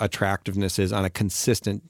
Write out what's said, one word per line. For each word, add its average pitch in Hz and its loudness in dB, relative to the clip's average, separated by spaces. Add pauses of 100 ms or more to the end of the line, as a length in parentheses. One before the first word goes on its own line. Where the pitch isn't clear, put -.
attractiveness 98 -2
is 98 2
on 98 0
a 92 0
consistent, 104 0